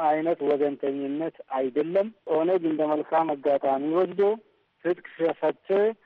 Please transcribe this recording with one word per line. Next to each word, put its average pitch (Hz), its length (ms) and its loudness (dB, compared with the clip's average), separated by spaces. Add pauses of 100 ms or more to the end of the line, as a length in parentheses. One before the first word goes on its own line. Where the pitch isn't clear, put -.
አይነት 160 400 0
ወገንተኝነት 143 920 -2 (160)
አይደለም። 147 540 0 (220)
ኦነግ 170 360 2
እንደ 156 220 0
መልካም 156 440 0
አጋጣሚ 139 600 0
ወስዶ 180 280 0 (640)
ትጥቅ 175 220 -2 (300)
ፈትተህ 190 500 0 (200)